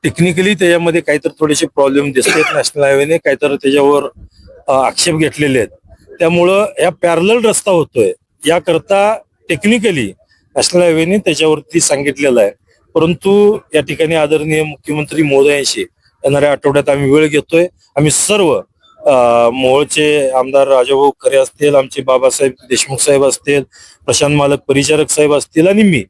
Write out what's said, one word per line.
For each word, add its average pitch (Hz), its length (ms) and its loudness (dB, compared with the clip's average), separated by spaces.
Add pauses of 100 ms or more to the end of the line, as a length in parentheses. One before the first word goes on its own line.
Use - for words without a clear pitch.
टेक्निकली 185 520 0
त्याच्यामध्ये 170 460 0
काहीतरी 147 400 -4
थोडेसे 151 260 -2
प्रॉब्लेम 139 460 -2
दिसतात 151 420 -2
नॅशनल 143 280 -4
हायवेने, 143 360 0
काहीतरी 143 380 -2
त्याच्यावर, 143 480 0 (640)
अ, 143 40 0
आक्षेप 135 420 -2
घेतलेले 147 440 -2
आहेत. 101 100 -2 (500)
त्यामुळं 175 480 2 (120)
या 165 120 0
पॅरलल 180 540 0
रस्ता 214 260 0
होतोय 127 420 0 (340)
याकरता 196 720 0 (300)
टेक्निकली 190 580 -2 (480)
नॅशनल 175 280 0
हायवेने 170 360 0
त्याच्यावरती 156 600 -2
सांगितलेलं 139 600 0
आहे. 101 100 2 (440)
परंतु 196 640 2 (160)
या 151 60 4
ठिकाणी 156 340 -4
आदरणीय 151 480 0
मुख्यमंत्री 151 600 -6
महोदयांशी 139 580 0 (440)
येणाऱ्या 143 280 0
आठवड्यात 143 360 -2
आम्ही 139 220 0
वेळ 156 160 4
घेतोय. 151 400 0 (300)
आम्ही 147 140 2
सर्व, 175 500 0 (460)
अ, 120 440 4
मोहोळचे 139 800 0
आमदार 135 380 2
राजाभाऊ 135 420 2 (100)
खरे 131 160 0
असतील, 143 380 0
आमचे 135 280 -2
बाबासाहेब 131 500 0 (160)
देशमुख 127 280 -4
साहेब 139 280 2
असतील, 139 380 -2 (420)
प्रशांत 147 320 0
मालक 143 220 0 (100)
परिचारक 139 420 0
साहेब 147 240 0
असतील 160 340 0
आणि 202 140 2
मी 156 260 2